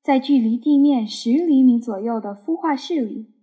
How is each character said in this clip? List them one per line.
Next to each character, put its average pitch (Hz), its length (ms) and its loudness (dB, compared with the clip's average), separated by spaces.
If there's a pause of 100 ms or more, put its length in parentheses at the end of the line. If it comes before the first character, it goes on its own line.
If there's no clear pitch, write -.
在 269 160 0
距 262 220 2
离 226 180 0
地 285 220 2
面 277 260 2
十 - 280 -8
厘 302 280 2
米 240 180 6
左 226 200 -8
右 226 200 -6
的 202 140 -12
孵 330 260 -6
化 302 160 -2
室 294 260 -6
里 220 420 -10